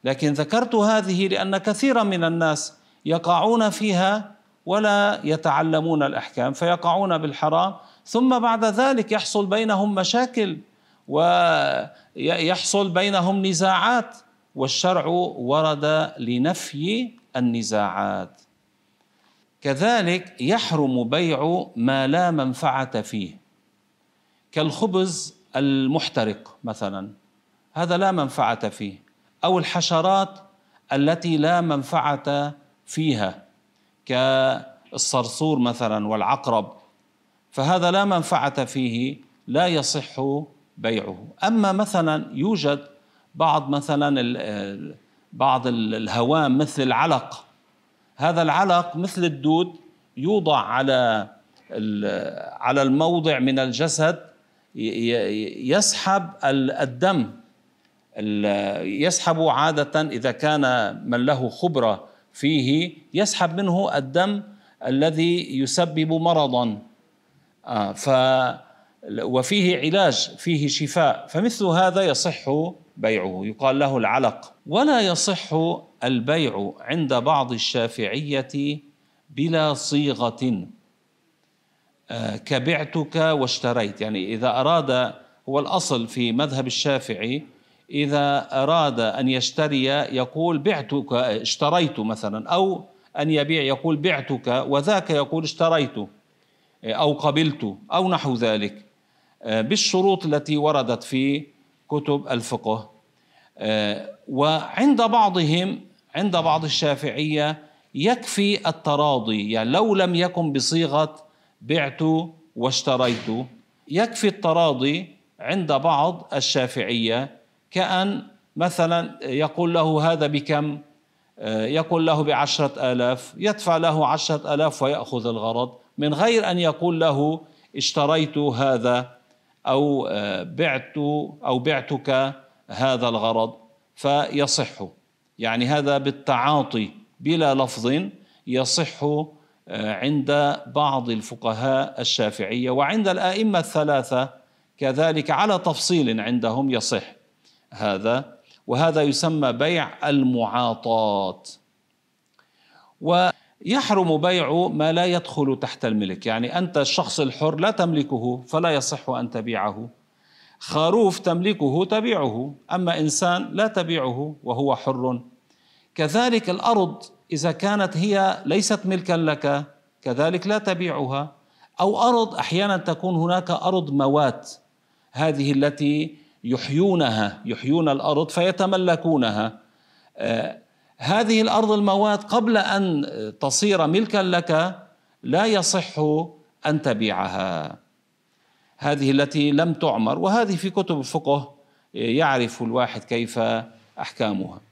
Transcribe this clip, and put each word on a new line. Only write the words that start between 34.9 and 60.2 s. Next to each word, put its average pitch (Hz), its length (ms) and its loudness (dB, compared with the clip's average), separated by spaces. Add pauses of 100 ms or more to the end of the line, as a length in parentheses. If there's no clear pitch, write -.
مثلًا 113 480 0
والعقرب، 110 640 0 (800)
فهذا 175 400 2
لا 196 140 2
منفعة 143 600 0
فيه، 127 520 -4 (300)
لا 156 200 2
يصح 147 540 -2 (560)
بيعه. 101 500 -4 (160)
أما 208 280 2
مثلًا 175 600 0
يوجد 143 540 0 (480)
بعض 147 340 2
مثلًا 143 500 0
ال-، 120 180 -2
ال-، 98 580 -8 (380)
بعض 131 340 2
ال-، 113 280 -2
الهوام 123 600 0
مثل 143 240 0
العلق، 131 640 0 (680)
هذا 165 260 0
العلق 175 540 2
مثل 180 300 -2
الدود 160 500 0 (420)
يوضع 156 400 2
على 117 720 2 (420)
ال-، 104 880 -4
على 135 200 2
الموضع 156 580 2
من 131 200 2
الجسد، 156 600 0 (560)
ي-، 117 60 -8
ي-، 110 880 -2
يسحب 190 600 0 (140)
ال-، 135 280 2
الدم، 135 600 0 (840)
ال-، 101 680 -2 (140)
يسحب 165 400 0
عادة 151 600 2
إذا 123 300 -2